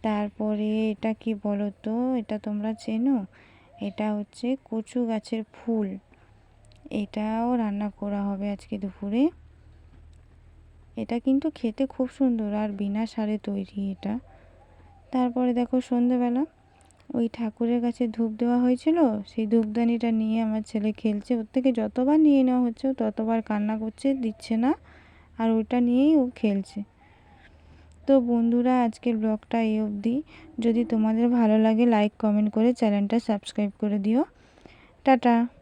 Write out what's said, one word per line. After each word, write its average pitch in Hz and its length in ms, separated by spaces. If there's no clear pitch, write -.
তারপরে 214 640
এটা 220 200
কি 220 220
বলো 208 340
তো, 214 120
এটা 214 220
তোমরা 208 340
চেনো? 226 440
এটা 208 340
হচ্ছে 208 320
কচু 226 420
গাছের 220 360
ফুল, 220 340
এটাও 220 680
রান্না 208 340
করা 202 320
হবে 202 280
আজকে 202 280
দুপুরে। 202 440
এটা 226 220
কিন্তু 269 280
খেতে 240 280
খুব 262 220
সুন্দর 233 460
আর 214 180
বিনা 202 340
সারে 214 320
তৈরি 196 420
এটা। 202 220
তারপরে 247 420
দেখো 247 260
সন্ধেবেলা 247 600
ওই 233 180
ঠাকুরের 233 480
কাছে 240 280
ধূপ 220 240
দেওয়া 240 260
হয়েছিল, 247 400
সেই 220 160
ধূপদানিটা 233 640
নিয়ে 220 320
আমার 220 200
ছেলে 214 300
খেলছে। 208 440
ওর 220 160
থেকে 262 200
যতবার 247 480
নিয়ে 285 220
নেওয়া 254 200
হচ্ছে 233 260
ও 269 40
ততবার 226 500
কান্না 214 360
করছে, 226 360
দিচ্ছে 226 420
না, 247 140
আর 226 120
ওটা 226 300
নিয়েই 247 360
ও 269 80
খেলছে। 202 460
তো 277 140
বন্ধুরা, 240 640
আজকের 233 340
ব্লগটা 214 460
এই 220 180
অবধি। 214 420
যদি 233 260
তোমাদের 220 440
ভালো 226 300
লাগে, 220 280
লাইক, 214 320
কমেন্ট 214 360
করে 226 180
চ্যানেলটা 202 460
সাবস্ক্রাইব 208 640
করে 208 180
দিও। 214 220
টাটা। 247 280